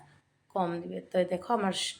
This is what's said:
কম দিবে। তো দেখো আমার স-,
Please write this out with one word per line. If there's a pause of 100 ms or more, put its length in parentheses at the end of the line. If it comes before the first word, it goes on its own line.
(540)
কম (100)
দিবে। (120)
তো (160)
দেখো
আমার
স-,